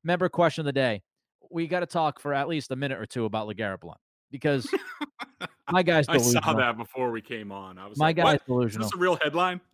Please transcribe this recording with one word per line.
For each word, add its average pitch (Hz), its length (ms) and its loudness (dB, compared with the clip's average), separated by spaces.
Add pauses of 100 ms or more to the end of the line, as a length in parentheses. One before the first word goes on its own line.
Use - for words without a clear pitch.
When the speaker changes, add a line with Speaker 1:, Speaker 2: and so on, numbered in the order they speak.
Speaker 1:
member 175 240 2
question 170 320 2
of 151 40 -6
the 143 60 0
day, 127 300 0 (500)
we 170 160 -4
gotta 175 200 -2
talk 156 340 -2
for 143 120 -4
at 139 140 0
least 160 240 -4
a 131 60 -2
minute 135 220 -4
or 110 80 -6
two 120 180 -4
about 107 220 -4
LeGarrette 101 340 -6
Blount 85 180 -18 (320)
because 139 400 -2
Speaker 2:
<laughs> - 1000 -10
Speaker 1:
my 185 120 4
guy's 165 240 4
Speaker 2:
I 165 100 2
saw - 20 6
Speaker 1:
delusional. 120 380 2
Speaker 2:
that 120 200 2
before 120 340 -4
we 113 100 -6
came 107 300 -10
on. 95 260 -14
I 95 100 -16
was 107 100 -10
Speaker 1:
My 151 100 4
Speaker 2:
like, 160 100 2
Speaker 1:
guy's 170 80 4
Speaker 2:
"What? 143 200 4
Speaker 1:
delusional. 117 400 0
Speaker 2:
Is 107 60 -2
this 185 60 -6
a 180 40 0
real 180 200 4
headline?" 175 380 0 (140)